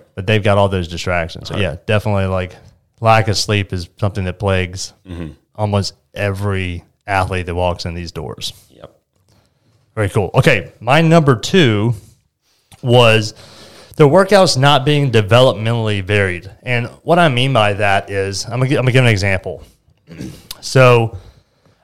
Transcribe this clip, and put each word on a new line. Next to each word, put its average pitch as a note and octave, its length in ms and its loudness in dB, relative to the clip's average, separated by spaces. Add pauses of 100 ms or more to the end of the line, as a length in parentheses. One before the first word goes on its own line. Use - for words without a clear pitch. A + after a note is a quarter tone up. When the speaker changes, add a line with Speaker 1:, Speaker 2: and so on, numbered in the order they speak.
(140)
Speaker 1:
But F#2 120 -12
they've G#2+ 160 0
got G2+ 160 2
all G2+ 100 2
those F#2 200 -4
distractions. E2+ 600 -6
So, - 60 -10
Speaker 2:
Right. G2 80 -4
Speaker 1:
yeah, E2 140 -4 (100)
definitely, G#2 400 -2
like, F#2 280 -6 (460)
lack A2+ 280 2
of G2+ 80 -2
sleep G#2 360 -2
is F2+ 160 -6 (100)
something G2 260 -4
that F2+ 140 -6
plagues F#2 540 -4 (160)
Speaker 2:
Mm-hmm. E2+ 240 -12 (220)
Speaker 1:
almost G2+ 400 -4 (200)
every F#2+ 720 -6 (220)
athlete F#2 400 -2
that F2 80 -6
walks F2+ 300 -4
in E2+ 100 -8
these E2+ 180 -12
doors. C2+ 400 -12 (180)
Speaker 2:
Yep. - 260 -20 (1000)
Speaker 1:
Very G#2 140 -2
cool. F#2+ 260 -2
Okay, C3+ 460 2
my C#3 220 2
number D#3+ 340 4
two A#2 580 0 (880)
was A#2 520 4 (640)
the D3+ 120 6
workouts F#3+ 500 4
not C#3 260 4
being C#3+ 280 0
developmentally A2 920 2
varied. F#2 480 -2 (120)
And A#2+ 240 -4 (160)
what E3 160 0
I F3 100 4
mean C3 240 0
by G#2 220 2
that G2 360 0
is, G2 360 -6
I'm G#2 120 -14
gonna C3 100 0
gi-, C3+ 80 -2
I'm A#2+ 60 0
gonna B2+ 100 0
give B2+ 120 4
an A#2+ 60 4
example. F#2+ 520 -2 (460)
<clears throat> E2 60 -20 (460)
So B2 580 2 (640)